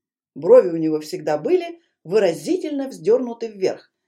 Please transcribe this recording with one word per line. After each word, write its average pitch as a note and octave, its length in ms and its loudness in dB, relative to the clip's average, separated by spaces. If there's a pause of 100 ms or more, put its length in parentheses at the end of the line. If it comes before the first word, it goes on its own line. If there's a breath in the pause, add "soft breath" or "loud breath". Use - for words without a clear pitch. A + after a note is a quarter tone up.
(360)
Брови G3 340 6
у E3 80 -4
него D#3 240 -2
всегда D#3 360 -4
были E4+ 440 -2 (240 loud breath)
выразительно G#3+ 800 -2
вздернуты A3+ 600 -2
вверх, F#3 440 -6 (160)